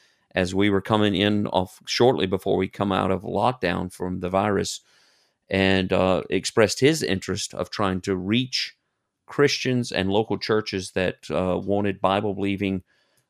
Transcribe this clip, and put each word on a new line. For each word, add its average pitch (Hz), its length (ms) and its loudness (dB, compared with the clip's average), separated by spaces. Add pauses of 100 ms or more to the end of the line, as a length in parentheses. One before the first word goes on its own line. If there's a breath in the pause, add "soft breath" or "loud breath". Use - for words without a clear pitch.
(320 soft breath)
as 92 220 0
we 101 160 2
were 98 100 2
coming 104 360 2
in 104 320 2
off - 380 -2
shortly - 380 2
before 95 320 0
we 95 120 0
come 101 240 -4
out 95 180 0
of 92 120 -2
lockdown 92 720 -2
from 92 280 -6
the 90 100 -6
virus, 98 500 0 (720 soft breath)
and, 95 420 2
uh, 92 380 4
expressed 98 480 2
his 151 240 2
interest 95 500 -4
of - 160 -6
trying 95 320 -2
to 98 160 -2
reach 113 600 -4 (500)
Christians 127 640 0
and 95 180 0
local 101 300 0
churches 107 540 -2
that, - 380 -4
uh, 90 320 0
wanted 98 380 -2
Bible-believing, 98 840 -2 (460)